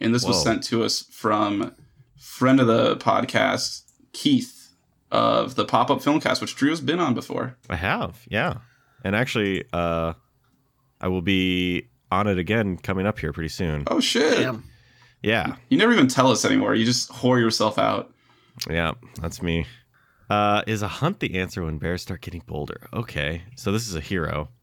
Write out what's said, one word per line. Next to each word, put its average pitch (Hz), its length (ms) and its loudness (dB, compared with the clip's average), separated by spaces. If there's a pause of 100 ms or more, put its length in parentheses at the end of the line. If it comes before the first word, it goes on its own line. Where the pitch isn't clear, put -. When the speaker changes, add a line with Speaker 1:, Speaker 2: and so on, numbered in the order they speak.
Speaker 1:
And 113 120 2
this 120 120 2
was 107 140 2
Speaker 2:
Whoa. 82 40 0
Speaker 1:
sent 113 220 0
to 113 180 0
us - 200 -2 (100)
from 104 600 -2 (460)
friend 131 400 2
of 127 80 6
the 113 300 4
podcast, - 880 0 (300)
Keith - 600 0 (380)
of 113 420 2
the 107 100 -2
Pop-Up - 360 2
Filmcast, - 400 0
which - 160 -8
Drew 139 140 2
has 165 100 -2
been 147 180 -2
on 147 160 0
before. - 420 -6 (140)
Speaker 2:
I 90 60 -2
have, 98 420 -4 (100)
yeah. 120 260 -2 (500)
And 101 100 0
actually, 107 580 0
uh, 82 420 0 (840)
I - 60 -4
will 92 160 0
be 90 640 0 (220)
on 98 160 2
it 98 120 2
again 98 380 0
coming 95 300 -2
up 107 140 -2
here 78 120 -4
pretty 80 180 -6
soon. 76 360 -2
Speaker 1:
Oh, 330 140 0
shit. - 400 2
Speaker 3:
Damn. 127 240 -4 (580)
Speaker 2:
Yeah. 104 320 0 (140)
Speaker 1:
You 135 100 4
never 226 140 6
even 160 160 6
tell 127 240 4
us 104 120 0
anymore. 107 300 2
You 113 100 2
just 120 280 0
whore 123 260 2
yourself 110 400 2
out. 104 340 -2 (560)
Speaker 2:
Yeah, 82 240 0 (280)
that's 82 220 -6
me. 82 240 0 (640)
Uh, 104 360 2
"Is 110 160 -2
a 101 60 -4
hunt 160 320 -2
the 95 180 -4
answer 92 240 -4
when 78 160 -4
bears 85 240 -4
start 90 200 -10
getting 85 240 -12
bolder?" - 480 -10
Okay, 85 480 -6 (140)
so - 140 -6
this 113 160 -2
is 101 80 -8
a 78 60 -6
hero. 78 480 -4 (140)